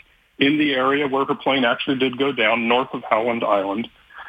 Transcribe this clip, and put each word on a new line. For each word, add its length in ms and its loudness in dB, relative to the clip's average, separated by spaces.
in 180 4
the 160 0
area 340 0
where 180 0
her 100 -2
plane 300 0
actually 320 0
did 200 0
go 140 0
down, 360 0
north 260 2
of 100 -8
Howland 400 0
Island. 460 0